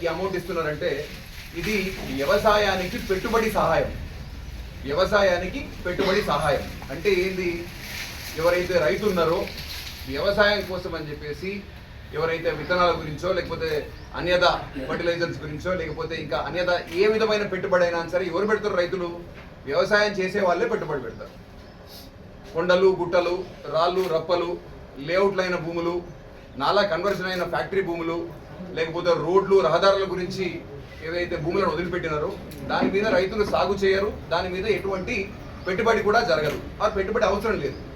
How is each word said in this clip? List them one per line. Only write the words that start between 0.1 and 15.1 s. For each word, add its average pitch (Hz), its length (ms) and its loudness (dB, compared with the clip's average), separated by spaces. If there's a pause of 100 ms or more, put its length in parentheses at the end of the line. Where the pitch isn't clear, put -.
అమౌంట్ 190 220 -4
ఇస్తున్నారంటే 165 560 -2 (680)
ఇది 214 160 -2 (400)
వ్యవసాయానికి 196 840 2 (120)
పెట్టుబడి 214 420 2
సహాయం, 160 400 2 (960)
వ్యవసాయానికి 180 720 2 (260)
పెట్టుబడి 185 360 2
సహాయం. 143 420 2 (280)
అంటే 165 180 0 (120)
ఏంది, 180 440 -2 (720)
ఎవరైతే 175 340 2 (120)
రైతు 196 200 2
ఉన్నారో 170 320 2 (680)
వ్యవసాయం 202 540 2 (100)
కోసం 180 240 -6
అని 156 160 -8
చెప్పేసి 147 400 -8 (600)
ఎవరైతే 165 380 0
విత్తనాల 175 400 2 (100)
గురించో 151 320 -4
లేకపోతే 160 360 -2 (460)
అన్యదా 175 360 4 (380)
ఫర్టిలైజర్స్ 170 540 0